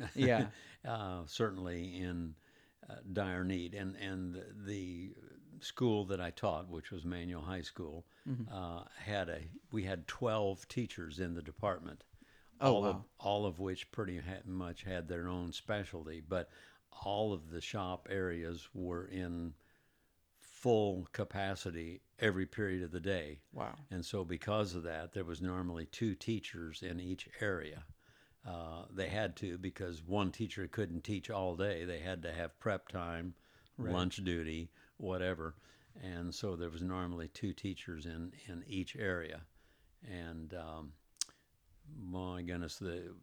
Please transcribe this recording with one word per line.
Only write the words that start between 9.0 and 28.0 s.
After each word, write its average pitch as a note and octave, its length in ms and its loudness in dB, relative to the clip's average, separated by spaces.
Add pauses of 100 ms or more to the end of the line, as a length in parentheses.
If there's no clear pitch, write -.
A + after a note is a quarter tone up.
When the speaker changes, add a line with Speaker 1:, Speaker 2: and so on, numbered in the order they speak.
Speaker 1:
a, D#2 120 -2 (300)
we A2 100 2
had F#2 260 0
twelve G#2+ 600 2
teachers F2 520 -4
in F2 140 2
the E2 80 -4
department. E2 600 0 (560)
Speaker 2:
Oh, C3 160 10
Speaker 1:
all G#2 100 6
of, G2 120 4
Speaker 2:
wow. G2+ 80 -8 (140)
Speaker 1:
all G#2 280 4
of E2 120 0
which F#2 320 -2
pretty F#2 280 -2
ha-, F2+ 260 -6
much F2+ 380 -4
had F2 240 -2
their F2 200 -2
own F2+ 240 0
specialty, E2 680 -2
but E2+ 300 0 (520)
all G2+ 300 4
of D#2+ 160 -2
the E2+ 120 -4
shop F#2 500 -2
areas E2+ 640 0
were F2+ 320 0
in E2+ 480 -2 (840)
full G#2 760 4
capacity F#2+ 880 -2 (180)
every F#2+ 260 6
period F#2 380 2
of D#2+ 80 -4
the F2 80 -2
day. D#2+ 400 0 (120)
Speaker 2:
Wow. - 220 -4 (160)
Speaker 1:
And F2+ 160 -2
so G2 180 0
because F2+ 520 2
of E2+ 80 -2
that, E2 300 -2
there F#2 120 -2
was E2 160 -4
normally F2+ 460 0
two A2 260 2
teachers E2+ 720 -4
in F2 160 -2
each F2+ 280 -4 (120)
area. D#2 460 -2 (600)